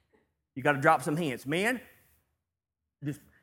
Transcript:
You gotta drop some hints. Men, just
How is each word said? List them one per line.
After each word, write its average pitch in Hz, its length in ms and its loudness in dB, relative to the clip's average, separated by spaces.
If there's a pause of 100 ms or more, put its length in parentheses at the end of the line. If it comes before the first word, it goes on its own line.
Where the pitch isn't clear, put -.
(560)
You 127 80 -10
gotta 143 160 4
drop 151 220 4
some 156 160 -2
hints. 139 280 -4
Men, 202 360 -2 (1200)
just 143 160 -8 (240)